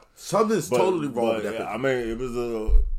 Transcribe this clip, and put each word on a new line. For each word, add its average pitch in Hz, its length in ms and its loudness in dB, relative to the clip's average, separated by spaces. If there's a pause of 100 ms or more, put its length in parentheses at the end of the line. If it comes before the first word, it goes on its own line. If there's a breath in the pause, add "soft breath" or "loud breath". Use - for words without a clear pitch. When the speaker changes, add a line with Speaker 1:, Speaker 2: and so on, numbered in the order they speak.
(140)
Speaker 1:
Something's 208 540 0
Speaker 2:
But, 123 80 2
Speaker 1:
totally 180 300 2
wrong 117 200 -2
Speaker 2:
but, 113 80 0
Speaker 1:
with 107 80 -4
that 101 100 -4
Speaker 2:
yeah, 113 60 -6
Speaker 1:
picture. 92 140 -6
Speaker 2:
I 110 40 -6
mean, 127 320 -2
it 113 80 -6
was 123 180 -8
a 113 460 4 (180)